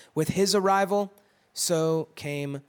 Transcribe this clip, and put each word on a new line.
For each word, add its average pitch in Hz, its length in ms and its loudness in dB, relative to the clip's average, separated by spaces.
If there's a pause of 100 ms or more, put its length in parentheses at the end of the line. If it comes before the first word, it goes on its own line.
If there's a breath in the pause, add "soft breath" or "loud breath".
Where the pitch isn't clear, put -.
(160 loud breath)
with 156 140 0
his 190 260 2
arrival, 196 560 2 (420 soft breath)
so 160 600 0
came 143 540 -8